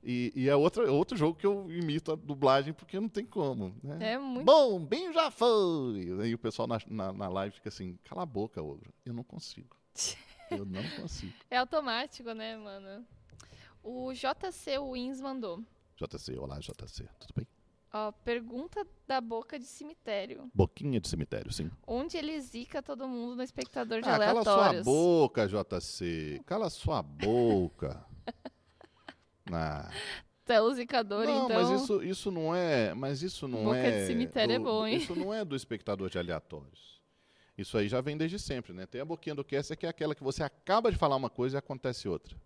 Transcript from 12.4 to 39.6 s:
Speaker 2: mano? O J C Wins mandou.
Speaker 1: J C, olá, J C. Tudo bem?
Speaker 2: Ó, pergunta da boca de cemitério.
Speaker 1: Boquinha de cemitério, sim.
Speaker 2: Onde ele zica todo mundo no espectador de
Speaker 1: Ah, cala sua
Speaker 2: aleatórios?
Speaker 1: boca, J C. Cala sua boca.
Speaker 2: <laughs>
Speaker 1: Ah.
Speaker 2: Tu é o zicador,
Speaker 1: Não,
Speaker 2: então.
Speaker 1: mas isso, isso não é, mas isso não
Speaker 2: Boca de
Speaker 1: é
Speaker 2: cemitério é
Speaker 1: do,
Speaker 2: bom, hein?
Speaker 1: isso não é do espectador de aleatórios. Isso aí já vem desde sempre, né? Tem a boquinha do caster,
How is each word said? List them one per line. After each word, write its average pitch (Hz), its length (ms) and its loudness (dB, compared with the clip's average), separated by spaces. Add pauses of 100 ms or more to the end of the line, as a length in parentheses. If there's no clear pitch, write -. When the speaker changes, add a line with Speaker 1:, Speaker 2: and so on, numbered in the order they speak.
Speaker 2:
mano? 196 480 -16 (800)
O 254 320 -8
J 277 380 -2
C 277 260 -4
Wins 262 420 -6
mandou. 240 420 -6 (340)
Speaker 1:
J - 220 -8
C, 64 200 -8
olá, 69 220 -8
J - 280 -14
C. - 180 -12 (120)
Tudo - 180 -20
bem? - 100 -6 (460)
Speaker 2:
Ó, 214 200 -4
pergunta 240 720 -6 (200)
da 269 140 0
boca 226 380 -6
de 254 80 -12
cemitério. 247 880 -8
Speaker 1:
Boquinha 120 440 0
de 87 100 -4
cemitério, - 440 -6
sim. 78 180 -6 (160)
Speaker 2:
Onde 269 300 -6
ele 311 240 -6
zica 247 420 -10
todo 269 240 -10
mundo 247 300 -8
no 247 60 -4
espectador 240 580 -6
de 226 80 -2
Speaker 1:
Ah, 240 100 4
cala 220 260 6
sua 208 100 6
Speaker 2:
aleatórios? 196 320 6
Speaker 1:
boca, 151 600 8
J 95 340 0
C. 78 680 -4
Cala 190 240 -2
sua 143 320 -2
boca. 92 1000 2 (240)
Speaker 2:
<laughs> - 240 -12 (1000)
Speaker 1:
Ah. 76 380 -2 (540)
Speaker 2:
Tu - 80 0
é 226 100 8
o 226 100 4
zicador, 233 540 0
Speaker 1:
Não, 269 200 4
Speaker 2:
então. 226 100 4 (160)
Speaker 1:
mas 262 100 2
isso, 208 220 0
isso 190 260 -4
não 165 240 0
é, 139 400 2
mas 135 280 -4
isso 175 260 -6
não 113 160 -2
Speaker 2:
Boca - 180 4
de 127 60 4
Speaker 1:
é 101 180 2
Speaker 2:
cemitério 233 480 0
é 247 40 0
Speaker 1:
do, - 60 -2
Speaker 2:
bom, 220 220 0
hein? 220 100 0
Speaker 1:
isso 285 200 -4
não 196 180 -2
é 220 100 -2
do 147 120 -4
espectador 98 520 -4
de 92 100 -4
aleatórios. 80 840 -8 (580)
Isso 101 180 -4
aí 104 120 4
já 127 120 2
vem 147 160 -4
desde 165 220 -2
sempre, 123 340 -6
né? 92 140 -10
Tem 123 140 -8
a 139 40 -4
boquinha 156 300 -6
do 143 100 -4
caster, 143 320 -2